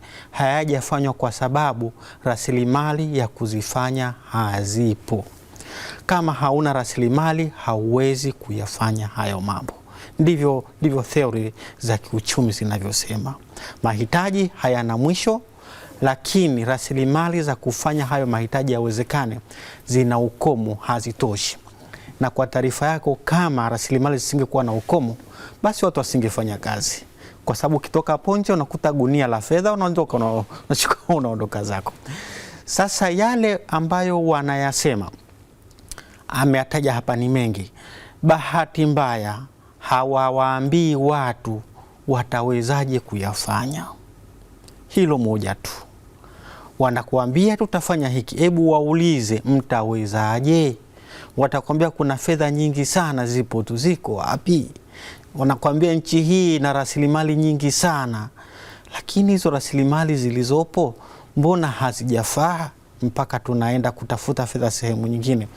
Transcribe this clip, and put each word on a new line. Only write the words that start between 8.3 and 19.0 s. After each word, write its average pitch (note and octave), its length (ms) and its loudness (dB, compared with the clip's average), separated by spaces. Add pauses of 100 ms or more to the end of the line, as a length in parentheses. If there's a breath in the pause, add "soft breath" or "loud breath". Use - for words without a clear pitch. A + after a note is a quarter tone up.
kuyafanya G#2+ 720 -4
hayo G2+ 340 -4
mambo. - 320 -6 (460 loud breath)
Ndivyo, C#3+ 460 2 (160)
ndivyo C3+ 220 0
theory A2+ 500 0 (260 loud breath)
za A2 200 0
kiuchumi A2+ 540 -2
zinavyosema. G#2+ 840 -6 (480 loud breath)
Mahitaji F3 760 0
hayana A#2+ 400 0
mwisho, F3+ 440 0 (640 loud breath)
lakini C3+ 600 2
rasilimali C#3 800 0
za D3 140 -2
kufanya D3 500 -2
hayo C#3 200 0
mahitaji A#2+ 460 0
yawezekane A#2 680 -2 (460 loud breath)